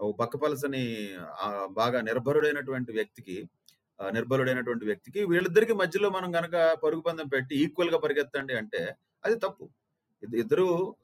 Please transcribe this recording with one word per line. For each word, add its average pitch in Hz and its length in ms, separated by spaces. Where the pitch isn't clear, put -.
ఒక 104 200
బక్కపలసని, 131 1000
ఆ, 98 500
బాగా 117 300
నిర్భరుడైనటువంటి 131 920
వ్యక్తికి 104 560
ఆ, 98 100
నిర్బలుడైనటువంటి 120 720
వ్యక్తికి. 127 400
వీళ్ళిద్దరికి 185 480
మధ్యలో 196 380
మనం 185 260
గనక 165 360
పరుగు 156 280
పందెం 160 280
పెట్టి 135 260
ఈక్వల్ 165 360
గా 160 80
పరిగెత్తండి 143 560
అంటే 107 420
అది 226 140
తప్పు. - 300
ఇద్-, 110 140
ఇద్దరు 175 680